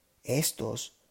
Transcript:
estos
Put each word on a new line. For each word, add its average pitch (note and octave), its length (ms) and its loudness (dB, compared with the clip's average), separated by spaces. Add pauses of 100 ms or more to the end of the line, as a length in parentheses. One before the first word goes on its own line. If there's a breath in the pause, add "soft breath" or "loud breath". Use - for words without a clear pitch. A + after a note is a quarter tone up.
(240)
estos A#2+ 720 0 (160)